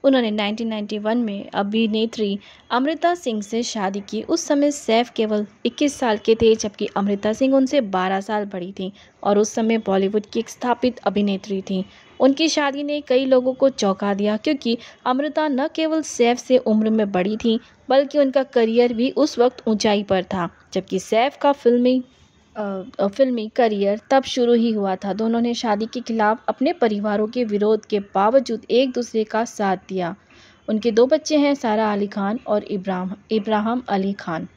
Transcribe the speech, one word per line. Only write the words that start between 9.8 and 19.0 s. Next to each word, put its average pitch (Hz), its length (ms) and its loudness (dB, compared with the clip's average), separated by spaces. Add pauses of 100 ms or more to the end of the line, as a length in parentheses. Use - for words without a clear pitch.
की - 140 -6
एक 226 80 -6
स्थापित 247 500 -2
अभिनेत्री 196 640 -2
थीं। 190 220 -4 (360)
उनकी 277 280 4
शादी 285 340 -2
ने 294 180 -4
कई 262 240 2
लोगों 254 300 2
को 269 140 2
चौंका 202 460 0
दिया, 208 220 0
क्योंकि 240 420 -2 (280)
अमृता 294 420 -2
न 277 200 -2
केवल 320 340 -2
सैफ 240 360 0
से 254 200 2
उम्र 214 320 2
में 214 220 0
बड़ी 196 240 0
थीं, 226 220 0 (300)
बल्कि 277 300 4
उनका 269 240 4
करियर 240 500 2
भी 240 180 0